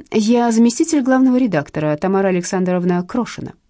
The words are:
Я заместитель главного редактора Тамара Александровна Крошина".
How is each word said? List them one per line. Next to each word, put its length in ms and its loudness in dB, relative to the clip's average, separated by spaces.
Я 400 2
заместитель 520 2
главного 340 2
редактора 580 -2
Тамара 340 0
Александровна 760 -2
Крошина". 500 -8